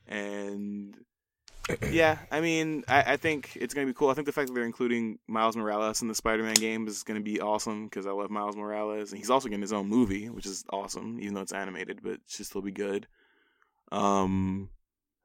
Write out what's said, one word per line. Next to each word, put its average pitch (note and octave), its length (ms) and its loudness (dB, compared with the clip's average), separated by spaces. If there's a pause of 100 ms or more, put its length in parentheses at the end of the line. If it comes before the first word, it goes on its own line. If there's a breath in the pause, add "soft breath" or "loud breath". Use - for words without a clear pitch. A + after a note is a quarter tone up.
And, G2+ 880 -6 (720)
<clears throat> - 220 -2
yeah, D#3 260 6 (140)
I D3+ 100 0
mean, D#3+ 460 2
I, C3 260 6
I D3 40 2
think D#3 380 -2
it's - 200 -6
gonna C#3 100 0
be B2+ 80 0
cool. C#3+ 160 4
I B2+ 60 4
think D3+ 100 -2
the C#3+ 60 0
fact C#3 160 0
that B2+ 80 -6
they're A#2+ 100 2
including A#2 640 0
Miles A2 280 2
Morales G#2+ 460 0
in A#2+ 60 -2
the G#2+ 80 -2
Spider-Man A2 400 2
game A2 320 4
is G#2 160 -8
gonna G#2+ 180 -4
be G#2 180 0
awesome, G#2+ 480 0
'cause G2 200 -6
I G2 60 -2
love G2+ 180 -2
Miles G#2 240 -2
Morales, G#2 560 -4
and G2+ 80 -10
he's G#2 100 -8
also C3 180 4
getting G#2 140 -4
his G2+ 120 -4
own G2+ 140 0
movie, G#2 440 2
which G#2 160 -10
is F#2+ 240 -10
awesome, G2 500 -6
even G2+ 140 -4
though G2 60 -4
it's G2 120 -6
animated, F#2+ 480 -6
but G2 120 -4
it - 120 -10
should - 220 -12
still F#2+ 160 -6
be G2+ 80 -2
good. G2+ 340 -2 (880)
Um, F#2+ 800 2 (540)